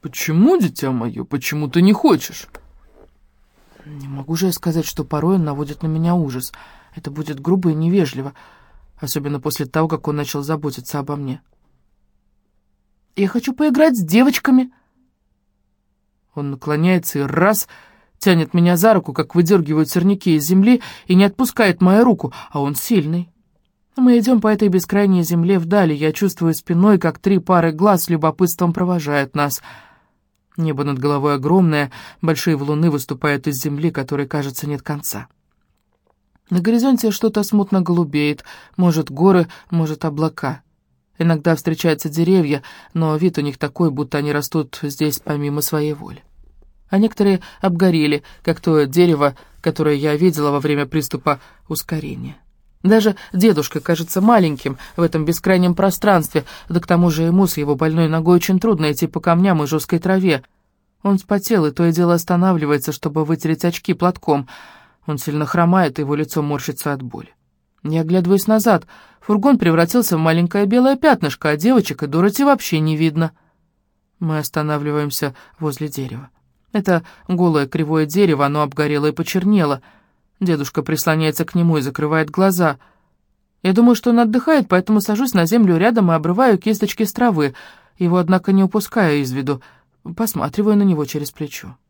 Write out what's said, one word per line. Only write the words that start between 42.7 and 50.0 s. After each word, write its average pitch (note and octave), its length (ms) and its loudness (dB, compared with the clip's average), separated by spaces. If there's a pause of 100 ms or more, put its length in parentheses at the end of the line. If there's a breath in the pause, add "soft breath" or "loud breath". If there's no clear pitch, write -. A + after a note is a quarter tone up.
но D#3+ 240 0
вид E3+ 200 0
у D3+ 40 -2
них C#3+ 160 -6
такой, D3+ 340 -2
будто C#3 260 -4
они D3 140 -2
растут D3 500 -4
здесь D3 380 -4
помимо D3 420 -4
своей D3+ 320 -2
воли. D3 300 -14 (640)
А G3 80 0
некоторые G3+ 440 2 (200 loud breath)
обгорели, E3 640 2 (200 soft breath)
как E3 160 -2
то D#3 260 2
дерево, D3 500 2 (260 soft breath)
которое D3+ 340 0
я D3 200 -2